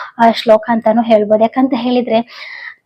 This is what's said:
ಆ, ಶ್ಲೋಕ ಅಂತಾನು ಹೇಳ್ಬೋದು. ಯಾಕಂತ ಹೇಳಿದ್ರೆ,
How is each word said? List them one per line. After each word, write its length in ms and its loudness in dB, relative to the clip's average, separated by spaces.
ಆ, 140 4
ಶ್ಲೋಕ 360 0
ಅಂತಾನು 340 0
ಹೇಳ್ಬೋದು. 400 2
ಯಾಕಂತ 340 0
ಹೇಳಿದ್ರೆ, 440 -2